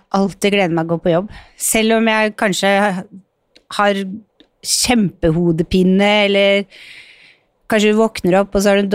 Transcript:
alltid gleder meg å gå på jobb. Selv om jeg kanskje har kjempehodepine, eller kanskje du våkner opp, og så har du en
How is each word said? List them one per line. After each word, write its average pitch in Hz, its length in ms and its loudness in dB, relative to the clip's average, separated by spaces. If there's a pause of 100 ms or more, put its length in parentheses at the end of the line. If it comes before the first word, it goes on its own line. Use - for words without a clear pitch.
(180)
alltid 196 340 -2
gleder 185 240 0
meg 165 140 -2
å 170 60 -2
gå 165 100 -8
på 175 80 2
jobb. 190 160 -2 (260)
Selv 220 400 -2
om 220 160 0
jeg 214 240 -2
kanskje 196 360 -2 (1040)
har 202 220 0 (680)
kjempehodepine, 185 1400 0 (160)
eller 196 400 2 (1040)
kanskje 214 220 2
du 220 80 2
våkner 196 400 0
opp, 196 100 -4
og 196 100 0
så 202 100 2
har 202 100 2
du 202 40 0
en 190 100 -4